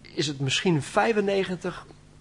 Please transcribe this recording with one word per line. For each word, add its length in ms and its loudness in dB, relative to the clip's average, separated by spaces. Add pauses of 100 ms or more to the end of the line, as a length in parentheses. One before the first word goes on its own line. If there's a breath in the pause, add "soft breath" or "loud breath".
is 260 -4
het 120 -6
misschien 420 2
vijfennegentig 1040 0 (360)